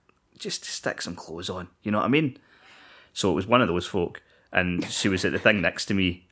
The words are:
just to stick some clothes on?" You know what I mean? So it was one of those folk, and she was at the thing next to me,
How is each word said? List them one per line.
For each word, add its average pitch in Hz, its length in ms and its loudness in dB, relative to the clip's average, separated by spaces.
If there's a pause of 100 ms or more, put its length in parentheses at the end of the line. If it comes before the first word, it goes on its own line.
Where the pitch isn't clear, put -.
(380)
just - 260 -6
to - 80 -8
stick - 300 -4
some 90 140 -6
clothes 87 340 -8
on?" 90 180 -8 (160)
You 104 80 -2
know 104 80 2
what - 60 2
I 104 40 2
mean? 143 280 2 (760)
So 98 180 2
it 78 40 2
was 92 120 0
one 120 140 6
of 107 60 4
those 87 200 0
folk, - 340 -4 (320)
and 90 320 0
she - 240 0
was 92 160 2
at 80 80 0
the 85 60 -2
thing 107 200 4
next - 280 -2
to 104 60 0
me, 92 380 0